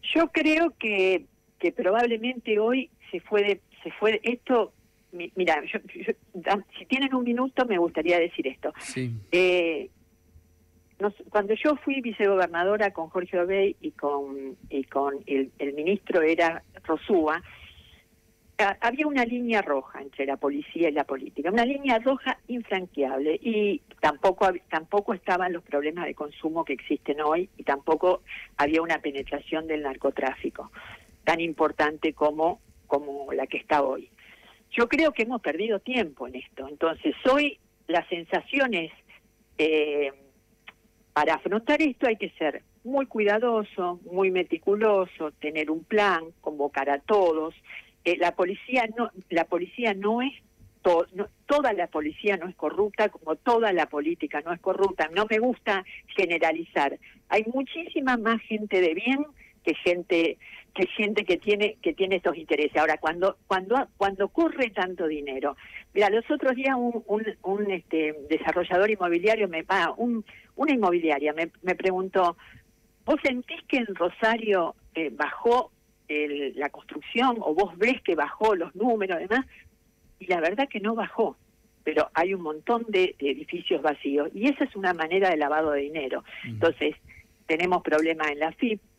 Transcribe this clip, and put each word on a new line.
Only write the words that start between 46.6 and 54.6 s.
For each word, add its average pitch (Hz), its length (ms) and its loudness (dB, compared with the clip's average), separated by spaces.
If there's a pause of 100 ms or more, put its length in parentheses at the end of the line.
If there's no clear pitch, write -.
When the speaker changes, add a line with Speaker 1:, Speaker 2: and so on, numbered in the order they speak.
Speaker 1:
a 143 100 0
todos. 165 540 2 (500)
Eh, 175 140 2
la 170 180 0
policía 226 600 -2
no, 240 140 -2 (180)
la 165 180 0
policía 196 480 -2
no 214 280 0
es 269 100 -4 (500)
to-, 175 300 4
no, 196 160 -6 (180)
toda 285 260 2
la 175 160 -2
policía 156 480 -2
no 165 120 -8
es 185 60 -12
corrupta, 202 540 0
como - 260 -4
toda 226 380 2
la 165 140 2
política 151 560 -4
no 165 100 -6
es 175 80 -8